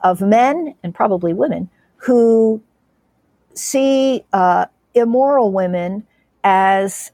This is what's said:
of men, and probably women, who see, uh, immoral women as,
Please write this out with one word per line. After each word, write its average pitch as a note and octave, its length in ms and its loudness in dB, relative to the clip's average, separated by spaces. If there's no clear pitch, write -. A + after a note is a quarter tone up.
of F#3 200 0
men, C4 640 0
and E3+ 120 -10
probably F3+ 400 -2
women, F#3+ 340 -4
who A3+ 680 2
see, C4+ 760 -2
uh, F3+ 340 2
immoral A#3+ 580 2
women F#3 540 -4
as, G3 680 0